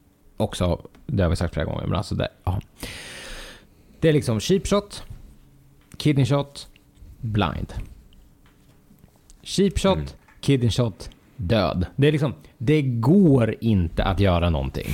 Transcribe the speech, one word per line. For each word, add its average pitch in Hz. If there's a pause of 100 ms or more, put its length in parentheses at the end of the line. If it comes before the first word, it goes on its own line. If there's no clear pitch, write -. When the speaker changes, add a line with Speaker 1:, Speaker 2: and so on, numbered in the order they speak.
(360)
Speaker 1:
också. 90 (300)
Det 101
har 85
vi 85
sagt -
flera 78
gånger, 80
men 95
alltså 95
det, - (160)
ja. 92 (1400)
Det 160
är 156
liksom 120
cheap -
shot, - (960)
kidney 139
shot, 139 (520)
blind. 104 (1700)
Cheap -
shot, 190
Speaker 2:
Mm. 143 (340)
Speaker 1:
kidney 120
shot, 117 (260)
död. 90 (100)
Det 139
är 151
liksom, 151 (240)
det 147
går 131
inte 98
att 92
göra 87
någonting. 67